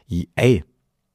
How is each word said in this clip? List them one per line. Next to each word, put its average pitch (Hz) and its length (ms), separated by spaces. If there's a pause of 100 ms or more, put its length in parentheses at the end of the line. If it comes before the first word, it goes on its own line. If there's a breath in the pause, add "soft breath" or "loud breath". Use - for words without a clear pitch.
(120)
I-, 87 240
ey, 120 280 (520)